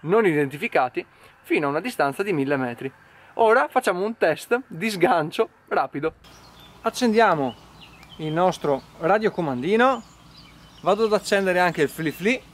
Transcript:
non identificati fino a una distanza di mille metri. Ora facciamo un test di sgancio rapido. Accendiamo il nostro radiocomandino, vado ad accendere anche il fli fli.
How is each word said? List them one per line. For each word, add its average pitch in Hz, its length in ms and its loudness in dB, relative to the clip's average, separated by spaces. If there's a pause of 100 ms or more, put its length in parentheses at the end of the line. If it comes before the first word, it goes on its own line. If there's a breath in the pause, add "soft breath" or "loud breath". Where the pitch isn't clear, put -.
non 202 260 2
identificati 147 760 0 (380 soft breath)
fino 175 240 -2
a 139 60 0
una 156 100 -2
distanza 190 400 -2
di 202 120 -2
mille 139 240 0
metri. 127 340 -6 (460 loud breath)
Ora 233 300 4
facciamo 202 380 -2
un 226 120 -6
test 208 500 0
di 185 220 -6
sgancio 175 600 0 (180)
rapido. 156 460 -2 (680)
Accendiamo 208 720 2 (640)
il 156 140 -6
nostro 156 500 0 (180)
radiocomandino, 196 1040 0 (760)
vado 202 240 2
ad 214 80 0
accendere 190 460 0
anche 175 220 2
il 139 80 2
fli 160 220 -4
fli. 233 300 -2 (120)